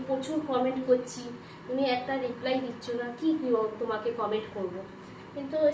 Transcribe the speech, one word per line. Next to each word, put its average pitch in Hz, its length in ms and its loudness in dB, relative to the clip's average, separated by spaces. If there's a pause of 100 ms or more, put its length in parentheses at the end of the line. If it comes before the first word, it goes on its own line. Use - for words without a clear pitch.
প্রচুর 269 400 0
কমেন্ট 262 400 2
করছি, 247 340 4 (460)
তুমি 262 160 2
একটা 254 340 2
রিপ্লাই 254 420 0
দিচ্ছ 254 300 -6
না, 240 140 -2 (160)
কি, 320 220 4
কি 247 140 4 (240)
তোমাকে 226 320 -2
কমেন্ট 214 320 0 (100)
করব?" 190 300 -4 (520)
কিন্তু 277 220 -4 (160)